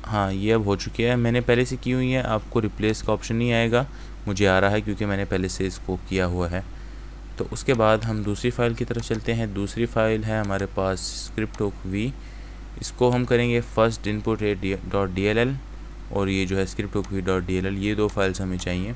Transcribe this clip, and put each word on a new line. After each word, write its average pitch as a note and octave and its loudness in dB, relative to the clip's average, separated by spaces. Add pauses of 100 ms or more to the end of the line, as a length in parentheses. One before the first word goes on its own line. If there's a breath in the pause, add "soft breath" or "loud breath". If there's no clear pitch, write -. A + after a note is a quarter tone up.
हाँ, G2+ 0
ये G2+ 2
अब A2+ 4
हो G2+ 4
चुकी - -4
है, B2 4
मैंने A#2+ 4
पहले A#2+ 4
से B2+ -2
की B2+ -2
हुई B2+ 2
है, C3 2
आपको A2+ 0
replace G#2+ 0
का A2 0
option G#2 -2
नहीं A#2+ 2
आएगा, A#2 4 (420 loud breath)
मुझे G2+ 4
आ F#2 8
रहा G2 6
है G#2+ 4
क्योंकि G#2 -2
मैंने G2 0
पहले F#2 0
से F#2+ -2
इसको F#2 -4 (120)
किया F#2 2
हुआ F2 0
है। F2+ -4 (760 loud breath)
तो - -2
उसके - 2
बाद A2 4
हम G#2+ -2
दूसरी G#2 0
file A#2+ 0
की A#2+ -2
तरफ A#2 -4
चलते A#2 -2
हैं। A2+ -2
दूसरी G2+ -2
file A2 2
है A2 0
हमारे G2 0
पास F#2+ 0 (260)
स्क्रिप्ट - -6
हुक G2+ -2
वी, G#2 -2 (680 loud breath)
इसको - 2
हम B2 2
करेंगे A#2+ 2 (140)
first A2 2
input G#2+ -2 (500)
डॉट G2 0
डीएलएल A2 2 (560)
और G2 0
ये F#2+ 2
जो F#2+ 0
है F#2+ 2
स्क्रिप्ट G2+ -4
हुक G2 -2
वी F#2+ -2
डॉट F#2 0
डीएलएल, F#2 -2
ये G#2 0
दो G#2 2
files F#2+ 0
हमें F#2 -2
चाहिए। F2+ -2